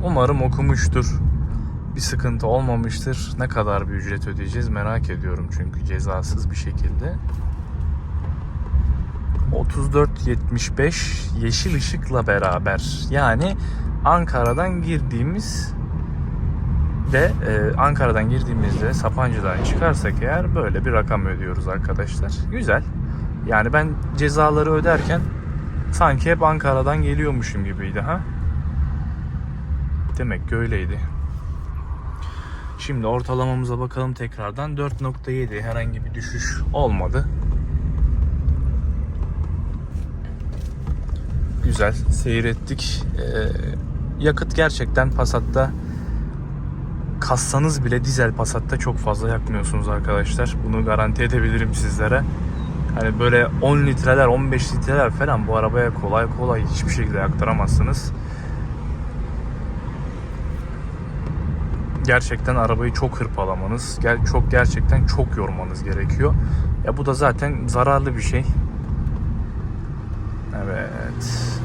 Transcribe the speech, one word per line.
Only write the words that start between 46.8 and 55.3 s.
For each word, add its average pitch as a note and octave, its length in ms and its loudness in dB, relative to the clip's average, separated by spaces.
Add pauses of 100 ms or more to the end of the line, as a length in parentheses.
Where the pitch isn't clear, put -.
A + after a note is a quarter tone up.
kassanız C#3 640 2
bile A#2+ 200 2
dizel B2 280 2
Passat'ta - 440 0
çok A#2+ 220 0
fazla G#2+ 300 0
yakmıyorsunuz G#2+ 600 0
arkadaşlar. G#2 760 0
Bunu A2+ 200 0
garanti G#2+ 380 2
edebilirim A2+ 520 2
sizlere. A2 480 2 (720)
Hani A2 240 0
böyle A#2+ 280 6 (160)
on C#3+ 240 6
litreler, C3 400 6
on C3 260 4
beş C3 200 0
litreler C3+ 380 2
falan A#2+ 360 2